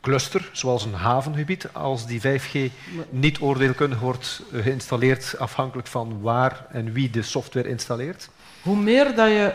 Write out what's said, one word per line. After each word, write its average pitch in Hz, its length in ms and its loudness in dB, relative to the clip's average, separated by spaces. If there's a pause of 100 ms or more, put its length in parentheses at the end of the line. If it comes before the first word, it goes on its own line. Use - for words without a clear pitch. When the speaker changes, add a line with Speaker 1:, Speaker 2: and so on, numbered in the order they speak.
Speaker 1:
cluster, 135 520 0
zoals 123 320 0
een 107 80 -6
havengebied, 143 800 -2
als 135 340 -4
die 117 140 -4
vijf 135 280 2
G - 40 -14
Speaker 2:
Maar 143 560 -4
Speaker 1:
niet 143 320 2
oordeelkundig 135 580 2
wordt, 127 420 -4 (100)
eh, 123 120 -4
geïnstalleerd, 131 760 0
afhankelijk 127 480 -4
van 113 340 -6
waar 123 500 2
en 113 220 -4
wie 131 160 2
de 113 120 0
software 123 480 -4
installeert? 123 600 -6 (320)
Speaker 2:
Hoe 196 160 2
meer 240 380 4
dat 220 120 6
je 208 260 4